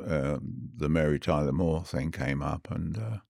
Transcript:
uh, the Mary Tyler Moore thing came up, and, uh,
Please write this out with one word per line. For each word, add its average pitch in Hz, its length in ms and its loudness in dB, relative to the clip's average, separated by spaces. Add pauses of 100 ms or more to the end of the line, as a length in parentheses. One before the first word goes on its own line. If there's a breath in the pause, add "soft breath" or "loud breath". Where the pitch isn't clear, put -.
uh, 73 340 0 (360)
the 76 140 0
Mary 76 280 6
Tyler 73 360 2
Moore 82 300 2
thing 80 280 -2
came 69 320 -2
up, - 260 -4
and, - 280 -4
uh, 110 200 -4 (120)